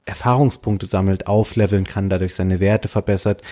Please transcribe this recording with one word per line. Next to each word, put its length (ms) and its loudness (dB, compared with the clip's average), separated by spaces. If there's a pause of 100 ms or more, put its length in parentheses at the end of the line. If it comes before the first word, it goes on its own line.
Erfahrungspunkte 800 0
sammelt, 420 0
aufleveln 580 2
kann, 260 -4
dadurch 240 -2
seine 260 0
Werte 280 2
verbessert 520 -2 (120)